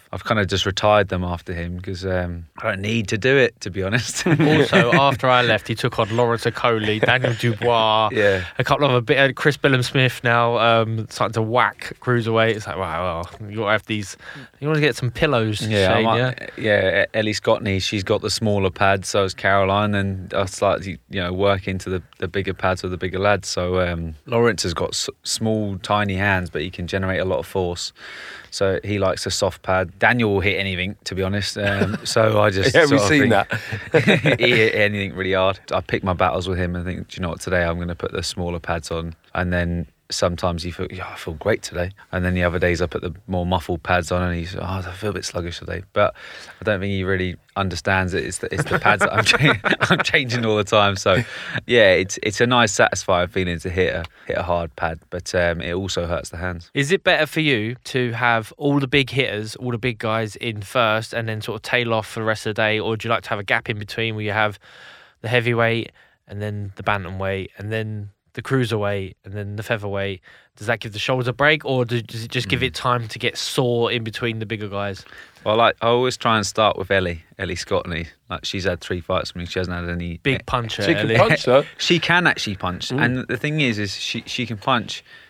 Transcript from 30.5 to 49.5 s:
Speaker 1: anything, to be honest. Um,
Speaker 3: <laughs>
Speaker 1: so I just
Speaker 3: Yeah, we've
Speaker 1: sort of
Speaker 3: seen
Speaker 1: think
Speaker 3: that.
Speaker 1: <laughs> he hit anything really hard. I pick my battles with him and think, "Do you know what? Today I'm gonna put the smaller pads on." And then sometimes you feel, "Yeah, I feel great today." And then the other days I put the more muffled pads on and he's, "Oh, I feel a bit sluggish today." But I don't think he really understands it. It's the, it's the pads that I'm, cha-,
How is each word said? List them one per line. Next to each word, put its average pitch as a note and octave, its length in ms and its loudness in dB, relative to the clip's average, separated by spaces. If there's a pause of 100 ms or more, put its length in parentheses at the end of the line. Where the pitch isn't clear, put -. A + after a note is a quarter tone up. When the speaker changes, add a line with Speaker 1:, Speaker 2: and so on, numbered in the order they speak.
Speaker 1:
anything, F#2+ 460 -4
to - 100 -8
be F#2+ 80 -2
honest. G2 340 -2
Um, G2+ 440 0
Speaker 3:
<laughs> - 40 -18
Speaker 1:
so A2 360 4
I G#2 80 6
just F#2+ 260 2
Speaker 3:
Yeah, E3+ 60 8
we've C#3+ 180 6
Speaker 1:
sort - 40 4
of G2+ 40 4
Speaker 3:
seen C#3 240 6
Speaker 1:
think - 0 -
Speaker 3:
that. A#2 1080 2
Speaker 1:
<laughs> - 0 -
he B2 180 4
hit A2 180 4
anything G#2 400 0
really F#2 180 -2
hard. F#2+ 240 2 (140)
I F#2 80 0
pick - 240 -2
my F#2+ 100 2
battles F2+ 360 0
with F2+ 80 -2
him F2+ 180 -2
and F2 100 -6
think, F2 220 -8
"Do - 80 -16
you F#2 60 -6
know F2 80 -2
what? F2 100 -6
Today F2+ 240 0
I'm E2+ 160 0
gonna F2 160 -4
put - 160 -6
the E2+ 120 -4
smaller F2 360 -4
pads E2+ 320 -6
on." E2 240 -6 (180)
And F2+ 200 -2
then E2+ 340 0 (220)
sometimes F2 560 -2
you E2+ 80 -8
feel, F#2 180 -8
"Yeah, F#2 180 -10
I - 60 -14
feel E2 200 -10
great G#2 280 -2
today." F2+ 280 -4 (200)
And F2+ 140 -2
then F2+ 80 0
the F2+ 100 2
other F2 160 0
days F2 220 2
I F2 60 0
put - 140 -6
the D#2+ 120 -6 (140)
more F2+ 180 -2
muffled F2 380 -2
pads F2 280 0
on F2+ 100 0
and F2 160 -2
he's, E2+ 200 -8
"Oh, - 40 -8
I F#2 200 -6 (100)
feel G2+ 200 -6
a - 20 -6
bit F#2 100 -8
sluggish F2 360 -6
today." F2 240 -8 (100)
But G2+ 200 2 (460)
I - 60 -6
don't G#2 160 0
think G2+ 100 -2
he F#2+ 140 -2
really F#2 320 0 (180)
understands F#2+ 580 0
it. F2+ 120 -2
It's - 140 -8
the, F#2+ 140 -6
it's F#2 120 -2
the F#2+ 140 0
pads G#2 240 2
that - 100 0
I'm, G#2+ 100 2
cha-, C3 400 4